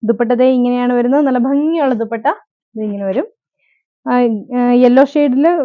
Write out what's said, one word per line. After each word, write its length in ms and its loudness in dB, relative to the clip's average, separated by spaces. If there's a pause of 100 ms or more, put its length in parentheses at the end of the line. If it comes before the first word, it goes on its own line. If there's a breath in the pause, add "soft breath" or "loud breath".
ദുപ്പട്ട 280 0
ദേ 160 2
ഇങ്ങനെയാണ് 440 0
വരുന്നത്. 280 0
നല്ല 180 0
ഭംഗിയുള്ള 560 0
ദുപ്പട്ട 320 -6 (500)
ദേ 80 -6
ഇങ്ങനെ 200 -6
വരും. 220 -4 (840)
ആ, 60 -2 (440)
ആ, 120 0
യെല്ലോ 340 6
ഷെയ്ഡിൽ 440 0 (160)